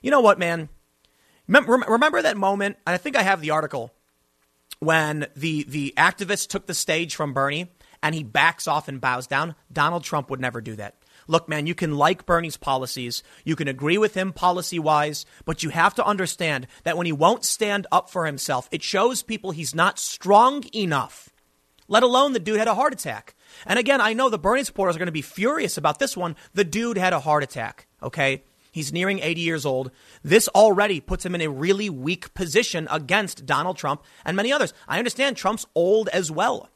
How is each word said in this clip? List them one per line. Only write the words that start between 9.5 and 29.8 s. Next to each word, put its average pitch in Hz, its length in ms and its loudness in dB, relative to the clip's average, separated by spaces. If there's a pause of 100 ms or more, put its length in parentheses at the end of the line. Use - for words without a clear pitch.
Donald 160 320 0
Trump 147 280 -4
would 131 80 -6
never 123 200 -4
do 110 180 -12
that. 104 180 -14 (320)
Look, 160 200 0
man, 151 200 -4
you 170 80 -4
can 156 220 -2
like 160 280 2
Bernie's 170 320 0
policies. 131 640 -6 (240)
You 156 100 0
can 147 120 -4
agree 143 320 0
with 214 160 0
him 185 180 -4
policy-wise, 156 920 0 (180)
but 160 160 -6
you 160 80 -4
have 165 240 2
to 233 120 0
understand 165 600 -2 (180)
that 165 140 -2
when 175 80 -2
he 165 60 -2
won't 165 340 4
stand 202 460 -2
up 185 180 2
for 170 160 -4
himself, 139 460 -4
it 170 100 -6
shows 220 400 0
people 202 300 -8
he's 156 240 -8
not 175 240 2
strong 240 640 4 (100)
enough, 160 560 -4 (580)
let 214 140 4
alone 254 320 4
the 233 60 0
dude 208 180 -2
had 220 100 2
a 220 60 2
heart 269 180 2
attack. 127 440 -10 (320)
And 196 100 2
again, 254 240 2
I 220 120 2
know 254 160 2
the 214 100 -2
Bernie 226 240 2
supporters 185 320 -2
are 160 40 -10
gonna 175 120 -4
be 156 100 -4
furious 254 560 -2
about 151 220 -2
this - 180 -2
one. 170 180 -4 (200)
The 202 80 2
dude 214 340 -2
had 185 160 2
a 160 60 0
heart 151 240 2
attack, - 420 -10 (160)
okay? 135 440 -2 (280)
He's 147 200 -8
nearing 190 260 0
eighty 165 220 -4
years 165 240 -2
old. 131 260 -2 (320)